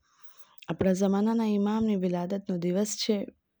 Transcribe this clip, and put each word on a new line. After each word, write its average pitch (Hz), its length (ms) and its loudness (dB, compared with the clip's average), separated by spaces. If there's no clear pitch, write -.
આપણા 185 240 2
જમાનાના 202 540 2
ઇમામની 208 500 0
વિલાદતનો 180 600 -2
દિવસ 180 400 -2
છે. 202 300 -2